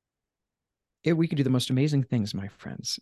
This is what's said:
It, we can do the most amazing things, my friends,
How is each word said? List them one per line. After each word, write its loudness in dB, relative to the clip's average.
It, 2
we 2
can -2
do 2
the 2
most 2
amazing 2
things, -2
my -8
friends, -10